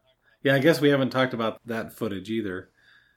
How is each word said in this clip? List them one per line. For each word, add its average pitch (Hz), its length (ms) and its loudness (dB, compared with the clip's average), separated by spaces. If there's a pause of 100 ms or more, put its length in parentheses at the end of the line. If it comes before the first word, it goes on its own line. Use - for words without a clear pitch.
(420)
Yeah, 135 120 4
I 139 40 4
guess 151 220 4
we 143 100 4
haven't 135 200 2
talked 131 240 0
about 113 320 -4
that 113 260 -8
footage 101 380 -6
either. 98 400 -6 (460)